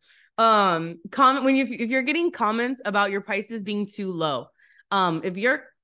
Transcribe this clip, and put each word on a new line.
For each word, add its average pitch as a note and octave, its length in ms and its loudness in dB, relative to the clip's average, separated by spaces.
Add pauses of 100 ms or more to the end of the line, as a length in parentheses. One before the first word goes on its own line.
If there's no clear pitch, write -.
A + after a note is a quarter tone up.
(360)
Um, F#3+ 600 2 (120)
comment C4+ 360 4
when C4+ 100 4
you, C4+ 80 2
if A3+ 240 -4
you're C4 140 0
getting D#4+ 280 0
comments A#3+ 540 -2
about G3+ 260 0
your G3 120 -4
prices G#3 400 -6
being G3+ 260 -4
too F#3+ 240 -8
low, D3+ 360 -2 (420)
um, F3+ 340 2
if F3+ 140 -6
you're C4 260 0 (200)